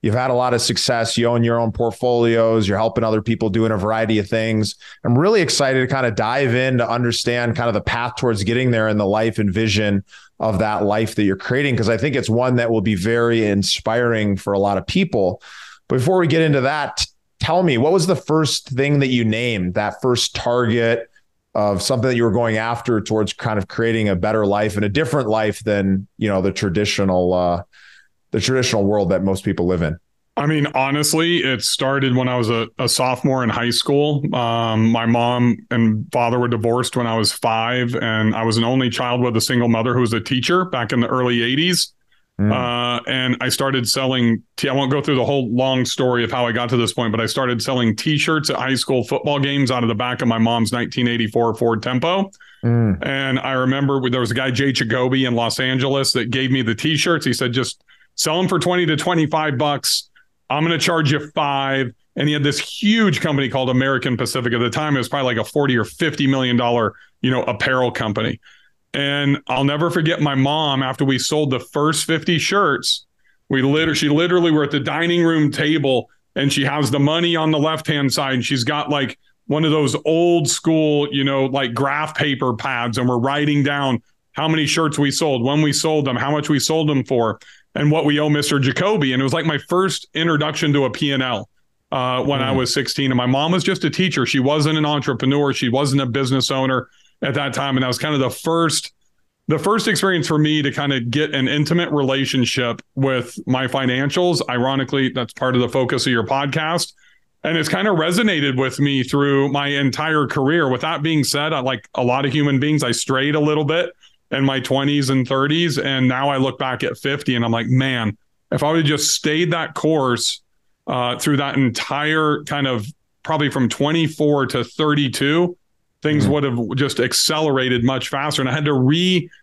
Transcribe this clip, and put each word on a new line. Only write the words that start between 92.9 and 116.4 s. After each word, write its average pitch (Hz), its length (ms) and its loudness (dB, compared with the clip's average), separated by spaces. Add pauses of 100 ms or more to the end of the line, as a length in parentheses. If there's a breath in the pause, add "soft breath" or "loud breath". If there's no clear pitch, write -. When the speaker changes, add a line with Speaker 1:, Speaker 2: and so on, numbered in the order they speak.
Speaker 2:
And 123 80 2
my 123 80 0
mom 139 240 0
was 185 140 0
just 190 180 -2
a 156 80 0
teacher. 165 340 0
She 135 140 -2
wasn't 151 400 0
an 151 80 0
entrepreneur. 139 680 0
She 127 160 -2
wasn't 135 320 0
a 135 60 -2
business 131 460 0
owner 131 340 0 (360 loud breath)
at 139 120 -2
that 143 200 -4
time. 139 220 -2
And 131 60 2
that 131 60 0
was 123 100 -4
kind 151 160 -2
of 139 60 0
the 127 100 0
first, 165 600 -2 (560)
the 151 100 2
first 208 300 0
experience 190 400 0
for 160 80 2
me 151 260 2
to 139 80 0
kind 143 220 -2
of 120 180 -2
get 147 240 0
an 131 140 0
intimate 151 420 0
relationship 131 920 0 (140)
with 131 500 -2
my 127 200 0
financials. 135 800 0
Ironically, 131 600 0
that's 123 240 -6
part 127 220 -2
of 123 60 2
the 120 80 0
focus 127 380 0
of 131 60 2
your 113 140 0
podcast. 147 640 -2 (500 soft breath)
And 165 140 -2
it's 156 120 -2
kind 196 200 0
of 190 80 2
resonated 165 600 0
with 131 220 -2
me 139 240 0
through 139 480 2
my 143 180 -2
entire 143 580 0
career. 147 420 2
With 127 140 0
that 156 200 -4
being 156 220 2
said, 147 280 -2
I, 147 80 -2
like 127 340 -4
a 127 100 0
lot 127 220 2
of 127 60 0
human 143 280 2
beings, 147 240 0
I 123 60 0
strayed 135 440 0
a 156 60 2
little 151 240 2
bit 160 260 0 (400 soft breath)
in 135 140 0
my 135 140 2
twenties 135 500 0
and 131 180 0
thirties. 143 520 0
And 131 300 0
now 131 200 0
I 139 80 0
look 131 220 0